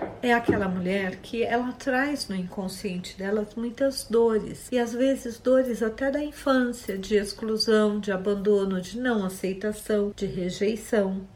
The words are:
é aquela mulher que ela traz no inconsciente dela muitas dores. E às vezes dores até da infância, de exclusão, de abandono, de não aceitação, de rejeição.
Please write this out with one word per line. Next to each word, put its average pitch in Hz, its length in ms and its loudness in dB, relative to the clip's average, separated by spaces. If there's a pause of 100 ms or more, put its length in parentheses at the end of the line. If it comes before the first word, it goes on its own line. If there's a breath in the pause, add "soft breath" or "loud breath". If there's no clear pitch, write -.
(220 loud breath)
é 240 100 4
aquela 233 360 2
mulher 185 480 -2
que - 260 -6
ela 247 300 0
traz 269 560 -2
no 190 80 -4
inconsciente 185 800 -6
dela 208 400 -2
muitas 240 520 -2
dores. 220 600 2
E 247 80 2
às 226 140 0
vezes 247 460 0
dores 247 440 4
até 233 280 -2
da 294 120 -2
infância, 247 760 0
de 208 180 0
exclusão, 214 800 2
de 208 140 -2
abandono, 196 680 2
de 208 200 -8
não 233 240 2
aceitação, 202 880 -2
de 202 120 -4
rejeição. 190 1080 0